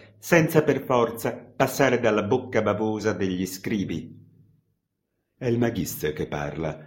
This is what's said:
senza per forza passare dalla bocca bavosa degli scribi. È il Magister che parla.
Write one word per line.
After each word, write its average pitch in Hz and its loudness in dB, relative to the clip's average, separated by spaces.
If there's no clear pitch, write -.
senza 160 4
per - 2
forza 120 0
passare 131 2
dalla 107 2
bocca 123 0
bavosa 107 0
degli 92 -2
scribi. 87 -6
È 135 -8
il 117 2
Magister 95 -2
che 76 -6
parla. 73 -6